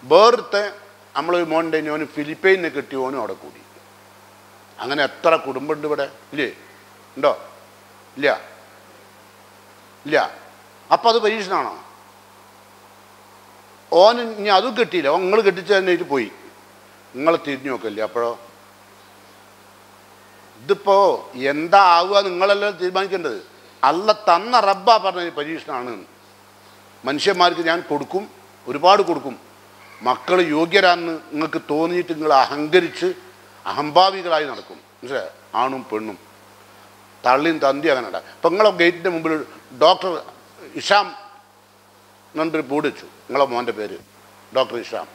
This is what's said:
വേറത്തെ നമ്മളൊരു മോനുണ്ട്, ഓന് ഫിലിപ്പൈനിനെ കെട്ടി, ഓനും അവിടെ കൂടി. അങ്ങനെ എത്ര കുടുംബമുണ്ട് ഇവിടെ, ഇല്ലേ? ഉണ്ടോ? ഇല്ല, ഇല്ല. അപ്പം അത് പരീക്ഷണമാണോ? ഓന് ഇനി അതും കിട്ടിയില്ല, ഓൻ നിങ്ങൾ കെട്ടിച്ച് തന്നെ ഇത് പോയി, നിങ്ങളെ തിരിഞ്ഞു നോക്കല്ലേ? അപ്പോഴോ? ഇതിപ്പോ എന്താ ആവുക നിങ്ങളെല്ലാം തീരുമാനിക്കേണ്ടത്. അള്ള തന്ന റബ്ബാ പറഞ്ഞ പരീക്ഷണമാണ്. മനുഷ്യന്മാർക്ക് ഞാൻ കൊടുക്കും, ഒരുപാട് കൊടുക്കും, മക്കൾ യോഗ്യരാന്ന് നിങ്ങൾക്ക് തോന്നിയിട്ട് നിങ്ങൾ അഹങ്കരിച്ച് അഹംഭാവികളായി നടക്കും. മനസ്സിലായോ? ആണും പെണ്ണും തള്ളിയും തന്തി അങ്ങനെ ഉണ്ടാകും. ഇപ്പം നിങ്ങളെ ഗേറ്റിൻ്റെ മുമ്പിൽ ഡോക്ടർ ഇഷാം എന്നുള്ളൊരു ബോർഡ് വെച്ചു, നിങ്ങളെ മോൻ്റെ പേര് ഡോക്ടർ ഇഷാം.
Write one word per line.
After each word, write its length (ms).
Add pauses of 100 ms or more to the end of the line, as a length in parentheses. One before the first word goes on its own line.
(120)
വേറത്തെ 500 (540)
നമ്മളൊരു 360
മോനുണ്ട്, 420
ഓന് 120 (100)
ഫിലിപ്പൈനിനെ 600
കെട്ടി, 180 (100)
ഓനും 180
അവിടെ 220
കൂടി. 180 (1200)
അങ്ങനെ 260
എത്ര 240 (140)
കുടുംബമുണ്ട് 440
ഇവിടെ, 160 (260)
ഇല്ലേ? 160 (680)
ഉണ്ടോ? 160 (880)
ഇല്ല, 100 (1800)
ഇല്ല. 120 (760)
അപ്പം 160
അത് 140
പരീക്ഷണമാണോ? 500 (2250)
ഓന് 220 (180)
ഇനി 180
അതും 200
കിട്ടിയില്ല, 360
ഓൻ 100
നിങ്ങൾ 220
കെട്ടിച്ച് 280
തന്നെ 240
ഇത് 140
പോയി, 160 (880)
നിങ്ങളെ 300
തിരിഞ്ഞു 260
നോക്കല്ലേ? 360
അപ്പോഴോ? 240 (2250)
ഇതിപ്പോ 340 (560)
എന്താ 280 (160)
ആവുക 220 (100)
നിങ്ങളെല്ലാം 520
തീരുമാനിക്കേണ്ടത്. 580 (500)
അള്ള 200 (200)
തന്ന 260 (140)
റബ്ബാ 260 (100)
പറഞ്ഞ 340
പരീക്ഷണമാണ്. 540 (1120)
മനുഷ്യന്മാർക്ക് 640
ഞാൻ 80 (120)
കൊടുക്കും, 340 (460)
ഒരുപാട് 380
കൊടുക്കും, 280 (720)
മക്കൾ 300 (180)
യോഗ്യരാന്ന് 580 (180)
നിങ്ങൾക്ക് 280 (100)
തോന്നിയിട്ട് 460
നിങ്ങൾ 160 (120)
അഹങ്കരിച്ച് 640 (600)
അഹംഭാവികളായി 840
നടക്കും. 260 (200)
മനസ്സിലായോ? 320 (300)
ആണും 300
പെണ്ണും 280 (1040)
തള്ളിയും 400
തന്തി 280
അങ്ങനെ 180
ഉണ്ടാകും. 260
ഇപ്പം 160
നിങ്ങളെ 180 (100)
ഗേറ്റിൻ്റെ 340
മുമ്പിൽ 180 (500)
ഡോക്ടർ 280 (720)
ഇഷാം 260 (1200)
എന്നുള്ളൊരു 400
ബോർഡ് 200
വെച്ചു, 160 (200)
നിങ്ങളെ 260
മോൻ്റെ 260
പേര് 200 (580)
ഡോക്ടർ 280
ഇഷാം. 300